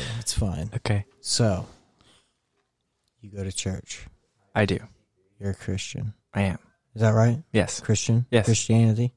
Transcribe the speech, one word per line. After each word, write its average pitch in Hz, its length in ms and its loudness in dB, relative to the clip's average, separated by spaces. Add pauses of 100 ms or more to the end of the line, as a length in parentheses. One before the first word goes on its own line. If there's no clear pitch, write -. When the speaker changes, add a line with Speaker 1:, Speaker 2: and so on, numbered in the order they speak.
(200)
Speaker 1:
It's - 140 -6
fine. 95 420 -2
Speaker 2:
Okay. 101 300 -2 (160)
Speaker 1:
So, 104 460 0 (1500)
you 107 80 -20
go 98 140 -8
to 95 80 -6
church. - 560 -8 (480)
Speaker 2:
I 110 100 4
do. 98 140 0 (600)
Speaker 1:
You're 98 120 -4
a 95 40 -6
Christian. - 600 -8 (180)
Speaker 2:
I 101 80 -2
am. 98 160 -2 (380)
Speaker 1:
Is 110 60 -4
that 110 100 6
right? 117 260 4 (160)
Speaker 2:
Yes. - 260 0
Speaker 1:
Christian? 117 520 2
Speaker 2:
Yes. 113 140 4
Speaker 1:
Christianity? 113 720 4